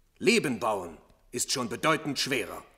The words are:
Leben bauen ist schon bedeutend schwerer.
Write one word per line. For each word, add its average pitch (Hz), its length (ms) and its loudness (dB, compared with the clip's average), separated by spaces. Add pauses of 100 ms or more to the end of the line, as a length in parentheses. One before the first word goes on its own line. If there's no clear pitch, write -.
(180)
Leben 143 440 2
bauen 98 360 -2 (340)
ist - 200 -4
schon 123 160 -2
bedeutend 139 500 0
schwerer. 95 460 -2 (140)